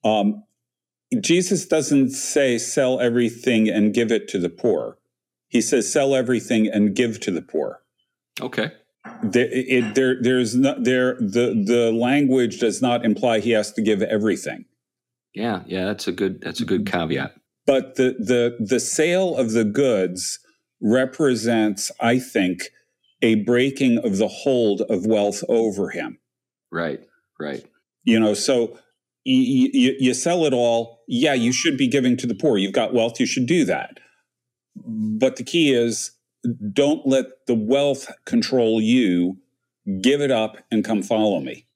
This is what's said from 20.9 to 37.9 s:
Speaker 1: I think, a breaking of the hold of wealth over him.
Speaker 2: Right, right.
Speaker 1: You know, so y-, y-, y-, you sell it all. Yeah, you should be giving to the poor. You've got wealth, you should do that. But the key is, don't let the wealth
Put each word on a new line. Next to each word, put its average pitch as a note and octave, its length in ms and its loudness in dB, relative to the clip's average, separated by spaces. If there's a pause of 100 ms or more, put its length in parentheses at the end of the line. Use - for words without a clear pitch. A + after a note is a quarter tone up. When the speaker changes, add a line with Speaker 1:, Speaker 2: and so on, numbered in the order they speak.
Speaker 1:
I A#2+ 180 2
think, F2+ 460 -2 (580)
a A2+ 140 4
breaking A#2+ 600 2
of G2+ 200 -2
the G#2 100 2
hold A2+ 540 0
of G#2 240 -2
wealth G#2 420 0
over G#2 420 0
him. - 280 -10 (520)
Speaker 2:
Right, E2+ 300 -6 (400)
right. D2 240 -8 (400)
Speaker 1:
You A2+ 160 4
know, G#2+ 140 2
so A#2 440 -2 (460)
y-, C3 240 2
y-, C3 260 2
y-, C3 240 4
you B2 160 2
sell E3+ 300 0
it C#3+ 80 2
all. A#2 560 0
Yeah, C3+ 260 2
you A#2+ 180 2
should D3 240 -2
be C3 120 0
giving B2 300 2
to B2+ 80 -6
the A#2 80 -2
poor. A#2 220 0
You've G2 160 -2
got A#2 220 -2
wealth, A#2 260 0
you A#2+ 60 0
should B2+ 200 -2
do D#3 180 2
that. - 340 -6 (800)
But A2 600 -4
the C3 80 -10
key D3+ 280 2
is, A#2 400 -2 (600)
don't C#3 340 0
let C3 400 -2
the B2 80 2
wealth C3+ 560 0 (140)